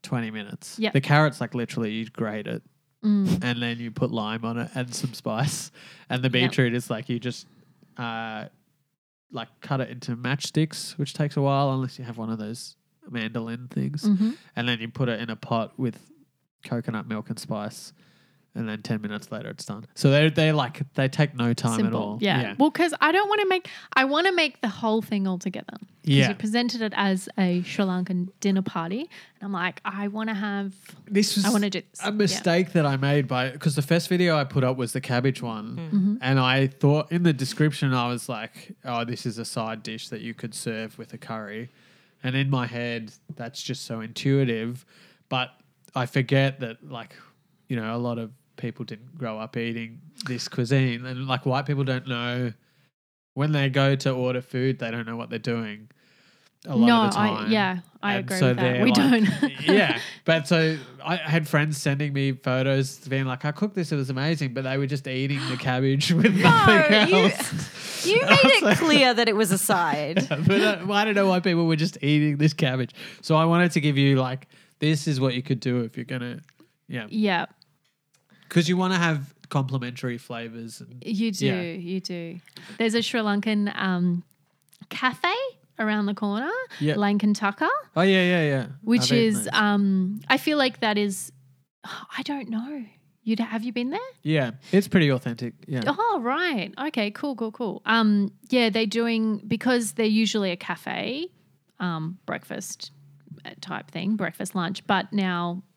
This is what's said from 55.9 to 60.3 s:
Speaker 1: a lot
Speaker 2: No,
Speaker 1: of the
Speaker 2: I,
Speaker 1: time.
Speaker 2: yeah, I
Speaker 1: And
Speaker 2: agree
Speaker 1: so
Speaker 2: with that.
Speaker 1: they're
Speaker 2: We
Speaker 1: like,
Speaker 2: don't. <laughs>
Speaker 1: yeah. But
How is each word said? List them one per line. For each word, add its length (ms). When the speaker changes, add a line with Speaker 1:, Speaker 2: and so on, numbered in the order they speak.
Speaker 1:
a 80
lot 140
Speaker 2:
No, 140
Speaker 1:
of 120
the 60
Speaker 2:
I, 80
Speaker 1:
time. 240
Speaker 2:
yeah, 280
I 120
Speaker 1:
And 100
Speaker 2:
agree 140
Speaker 1:
so 100
Speaker 2:
with 100
that. 40
Speaker 1:
they're 100
Speaker 2:
We 80
Speaker 1:
like, 20
Speaker 2:
don't. 200
<laughs> 60
Speaker 1:
yeah. 320
But 240